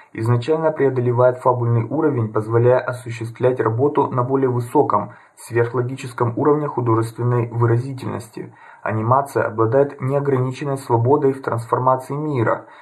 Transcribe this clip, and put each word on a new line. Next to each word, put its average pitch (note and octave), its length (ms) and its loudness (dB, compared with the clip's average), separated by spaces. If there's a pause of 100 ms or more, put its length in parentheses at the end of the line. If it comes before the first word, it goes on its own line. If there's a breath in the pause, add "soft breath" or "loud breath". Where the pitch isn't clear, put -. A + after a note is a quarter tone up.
(120)
изначально A#2+ 580 0
преодолевает B2+ 680 2
фабульный A#2+ 440 2
уровень, B2 500 -2
позволяя A#2 460 2
осуществлять A#2+ 800 -4
работу B2+ 480 0
на B2+ 160 -2
более C3+ 280 0
высоком, A#2+ 640 0 (220 loud breath)
сверхлогическом A#2+ 1000 -2
уровне D3 320 2
художественной A#2+ 800 0
выразительности. A#2 1080 -2 (300 loud breath)
Анимация A2 580 0
обладает A2+ 580 0
неограниченной C#3 800 -2
свободой C3 540 2
в C3+ 100 -12
трансформации B2+ 720 -2
мира. C#3+ 520 -2 (160 loud breath)